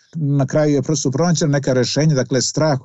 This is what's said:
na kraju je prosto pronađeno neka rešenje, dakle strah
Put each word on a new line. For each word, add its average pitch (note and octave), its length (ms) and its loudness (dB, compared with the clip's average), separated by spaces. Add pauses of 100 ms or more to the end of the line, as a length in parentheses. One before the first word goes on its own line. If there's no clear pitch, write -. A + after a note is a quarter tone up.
(160)
na C#3+ 320 0
kraju D3+ 260 2
je C#3 80 2
prosto D3+ 300 -2
pronađeno E3 400 0
neka C#3 220 0
rešenje, C#3 420 2
dakle B2+ 260 0
strah D3 440 0